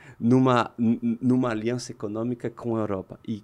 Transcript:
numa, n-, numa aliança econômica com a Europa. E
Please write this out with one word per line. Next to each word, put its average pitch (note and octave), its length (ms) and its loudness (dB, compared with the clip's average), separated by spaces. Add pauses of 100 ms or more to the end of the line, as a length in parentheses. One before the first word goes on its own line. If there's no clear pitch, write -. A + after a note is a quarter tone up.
(200)
numa, B2 580 4
n-, A#2 440 0
numa B2+ 280 2
aliança A#2 400 -4
econômica A2+ 600 -6
com A#2 260 -4
a A2+ 40 0
Europa. G2 460 -6
E A2 180 -6